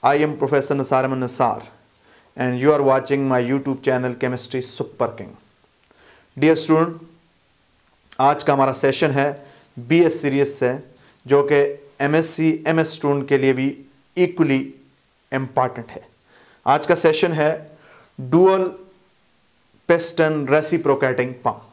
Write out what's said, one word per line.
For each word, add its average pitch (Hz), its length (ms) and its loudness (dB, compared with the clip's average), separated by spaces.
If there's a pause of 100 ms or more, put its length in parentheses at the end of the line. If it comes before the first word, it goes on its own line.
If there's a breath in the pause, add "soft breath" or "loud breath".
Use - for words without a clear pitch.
I 135 100 4 (120)
am 151 120 -2
Professor 139 380 0
Nisar 131 280 0
Ahmed 131 160 -4
Nisar 123 420 -2 (760 soft breath)
and 123 220 -4
you 143 140 4
are 143 80 2
watching 135 460 0
my 127 140 2
YouTube 135 420 -4
channel 127 320 0
Chemistry 123 460 -6
Super - 480 -6 (100)
King। 98 100 -14 (1080 soft breath)
Dear 156 180 4
student, 160 420 0 (1200)
आज 147 240 2
का 147 100 0
हमारा 135 280 2
सेशन 139 300 0
है 139 160 0 (500 loud breath)
बीएस 160 440 2
सीरीज 139 260 0
से, 127 260 -2 (520 soft breath)
जो 139 180 4
कि 143 180 2 (400)
एमएससी, 160 500 0 (160)
एमएस 160 280 0
स्टूडेंट 143 340 -2
के 143 80 4
लिए 135 160 2
भी 135 180 -2 (460)
equally 160 440 2 (680)
इंपॉर्टेंट 131 580 -4
है। - 180 -18 (580 soft breath)
आज 147 220 2
का 175 100 4
सेशन 165 360 2
है 156 180 0 (680 soft breath)
dual 185 500 4 (1200)
piston 156 600 0
reciprocating 135 960 0
pump। 113 300 -6